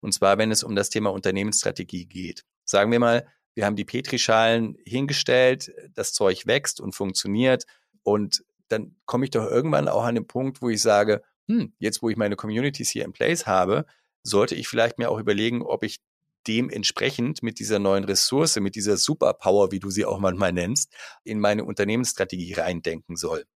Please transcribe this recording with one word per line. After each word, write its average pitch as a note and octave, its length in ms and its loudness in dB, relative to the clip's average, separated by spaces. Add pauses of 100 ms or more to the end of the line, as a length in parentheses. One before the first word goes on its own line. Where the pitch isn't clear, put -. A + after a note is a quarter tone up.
Und G2+ 120 -4
zwar, G2 260 4
wenn A2 140 2
es G#2+ 100 0
um G#2 140 -4
das G2 140 0
Thema G#2+ 200 0
Unternehmensstrategie G2 960 -4
geht. F2+ 380 -14 (200)
Sagen G2+ 280 2
wir A#2+ 80 4
mal, A#2+ 260 2 (300)
wir A2 80 -2
haben G#2 120 0
die G#2 100 -4
Petrischalen A2+ 960 0
hingestellt, B2+ 880 0 (220)
das - 180 -4
Zeug F#2+ 340 0
wächst C3 320 -2
und - 160 -10
funktioniert. G#2+ 680 0 (380)
Und G#2 420 0 (240)
dann - 280 -6 (100)
komme B2+ 180 -2
ich C3 60 -6
doch A2 140 0
irgendwann C#3+ 440 0
auch G#2+ 160 0
an A#2+ 100 0
den A2+ 120 -4
Punkt, C3 340 -6
wo B2 80 -2
ich A2 140 0
sage, G#2 400 4 (260)
„Hm, A3 300 0
jetzt - 240 -4
wo A2+ 80 0
ich G#2 60 -2
meine G#2 200 0
Communities B2 540 -4
hier - 140 -4
in - 80 -12
place D#3+ 340 0
habe, F#2 400 2 (360)
sollte - 320 2
ich - 140 -6
vielleicht A#2 300 0
mir B2 120 0
auch A2 80 -2
überlegen, G#2+ 440 0
ob - 220 -2
ich - 160 -8 (460)
dementsprechend A#2+ 960 -2
mit A2+ 160 -6
dieser G#2+ 200 0
neuen G2 260 2
Ressource, C3 520 2
mit G2 180 -2
dieser G#2 220 0
Superpower, F#2+ 760 2
wie F#2+ 80 -4
du G2 100 -6
sie G2 140 0
auch - 140 -2
manchmal F#2 340 2
nennst, F2+ 400 -2 (320)
in G#2+ 160 -6
meine G#2 240 2
Unternehmensstrategie G2+ 880 -2
reindenken E2+ 640 -4
soll.“ D#2+ 400 -6